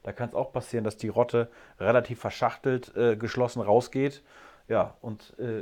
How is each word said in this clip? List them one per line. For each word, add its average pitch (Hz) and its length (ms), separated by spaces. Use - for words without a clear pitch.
Da 101 100
kann's 120 220
auch - 180
passieren, 117 320
dass 107 100
die 110 140
Rotte 117 400
relativ 120 400
verschachtelt, 123 720
äh, 113 220
geschlossen 117 440
rausgeht 123 600
ja, 101 320
und, 110 380
äh, 113 220